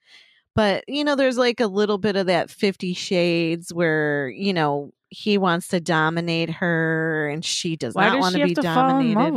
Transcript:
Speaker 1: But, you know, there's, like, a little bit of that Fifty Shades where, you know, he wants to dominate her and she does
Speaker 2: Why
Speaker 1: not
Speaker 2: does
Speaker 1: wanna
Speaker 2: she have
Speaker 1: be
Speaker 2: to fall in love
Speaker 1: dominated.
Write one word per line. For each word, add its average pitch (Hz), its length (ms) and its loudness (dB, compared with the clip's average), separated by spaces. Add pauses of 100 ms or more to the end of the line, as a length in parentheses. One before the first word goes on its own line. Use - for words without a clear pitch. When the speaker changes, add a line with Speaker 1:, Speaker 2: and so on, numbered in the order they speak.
(540)
Speaker 1:
But, 202 340 2
you 294 160 -4
know, 294 120 2
there's, 262 220 2
like, 240 220 2
a 226 60 2
little 202 320 0
bit 196 180 0
of 190 100 0
that 175 240 0
Fifty 185 440 -4
Shades 170 800 -2
where, 151 560 0
you 190 240 -2
know, 147 380 0 (180)
he 208 260 0
wants 180 320 0
to 180 120 0
dominate 165 720 0
her 160 760 0
and 151 160 -6
she 165 320 -4
does 120 180 -6
Speaker 2:
Why 190 120 2
Speaker 1:
not 226 80 4
Speaker 2:
does 269 80 0
Speaker 1:
wanna 185 140 2
Speaker 2:
she 285 40 2
have 285 80 2
Speaker 1:
be 170 60 0
Speaker 2:
to 294 80 0
fall 262 380 2
in 233 140 2
love 226 100 4
Speaker 1:
dominated. 320 120 0